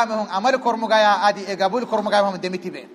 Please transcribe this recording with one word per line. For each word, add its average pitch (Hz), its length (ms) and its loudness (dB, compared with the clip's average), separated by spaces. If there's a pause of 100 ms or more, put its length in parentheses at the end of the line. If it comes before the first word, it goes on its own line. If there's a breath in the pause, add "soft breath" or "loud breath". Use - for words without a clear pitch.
ಮೆಹುಂ 220 260 -4
ಅಮಲು 247 280 0
ಕೊರ್ಮುಗಯ 220 480 2 (120)
ಆದಿ 196 220 2
ಎ 190 140 -6
ಗಬೂಲ್ 196 300 0
ಕೊರ್ಮುಗಯ 208 360 0
ಮಹಮ್ 190 200 -2
ದೆಮಿತಿಬೆ. 180 420 -8 (120)